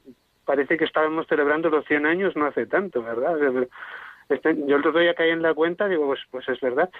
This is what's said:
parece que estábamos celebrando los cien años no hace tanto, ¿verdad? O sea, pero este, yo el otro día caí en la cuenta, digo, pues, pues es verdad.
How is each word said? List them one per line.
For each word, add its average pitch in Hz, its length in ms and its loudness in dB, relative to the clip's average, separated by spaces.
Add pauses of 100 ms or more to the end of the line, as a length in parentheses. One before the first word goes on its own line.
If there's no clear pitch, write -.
(440)
parece 143 340 0
que 156 60 0
estábamos 156 420 0
celebrando 151 420 2
los 151 180 2
cien 147 200 0
años 175 300 0
no 147 100 0
hace 123 200 -2
tanto, 165 360 -2
¿verdad? 120 320 -2
O 156 60 -2
sea, 143 100 2
pero 127 160 0 (600)
este, 156 260 0 (140)
yo 143 80 4
el 147 100 0
otro 160 140 2
día 170 140 4
caí 165 160 2
en 165 120 -2
la 160 120 2
cuenta, 170 340 0
digo, 156 180 0
pues, 135 140 -2 (100)
pues 127 180 -8
es 123 120 -4
verdad. 135 280 0 (120)